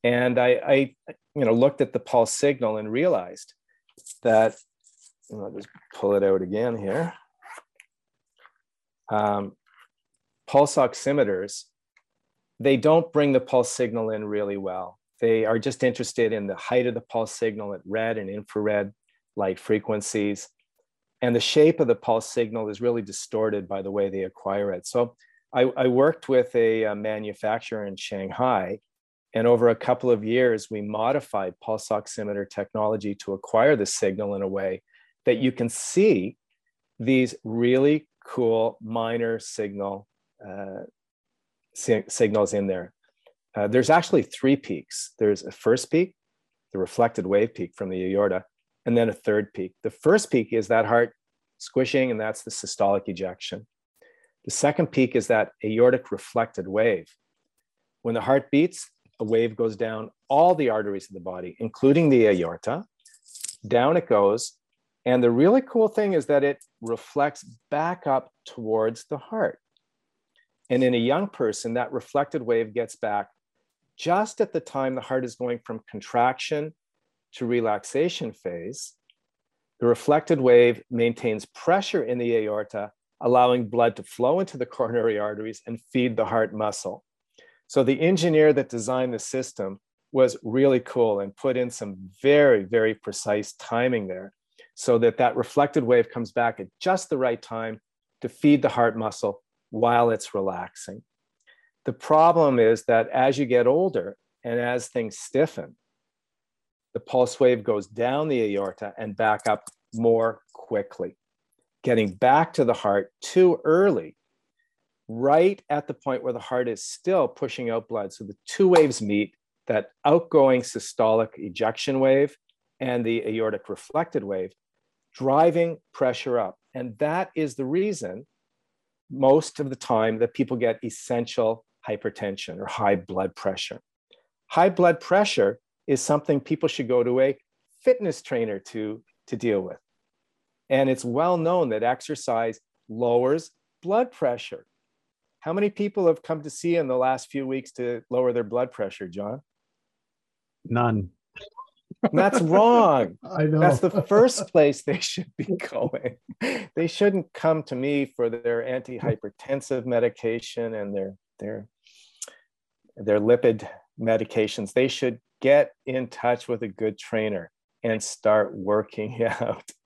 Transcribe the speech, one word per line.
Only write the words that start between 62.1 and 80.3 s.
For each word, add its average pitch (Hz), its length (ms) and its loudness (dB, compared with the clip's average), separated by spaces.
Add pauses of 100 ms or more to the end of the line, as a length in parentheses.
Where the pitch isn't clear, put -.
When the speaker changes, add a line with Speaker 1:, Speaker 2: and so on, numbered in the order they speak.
Speaker 1:
aorta. 95 580 -2 (840)
Down 127 300 4
it 165 100 -2
goes. 104 460 2 (520)
And 127 180 4
the 120 80 6
really 180 300 6
cool 226 260 2
thing 208 260 0
is 151 140 0
that 143 160 4
it 143 160 0 (220)
reflects 139 640 -4 (280)
back 165 340 -4
up 131 260 -2 (140)
towards 110 600 -4
the 147 120 -8
heart. 208 400 -4 (1120)
And 127 140 2
in 123 100 4
a 120 60 2
young 143 280 0
person, 117 460 -4
that 120 180 -4
reflected 139 520 -4
wave 113 320 0
gets 117 200 -6
back 104 340 -4 (680)
just 202 440 -2
at - 120 -2
the 165 60 -2
time 135 340 -4
the 127 80 -6
heart 131 240 -4
is 117 80 -10
going 120 320 -6
from 113 240 -10
contraction 127 800 -2 (640)
to 123 140 -6
relaxation 120 840 -2
phase. 90 640 -10 (840)
The 117 80 2
reflected 147 520 2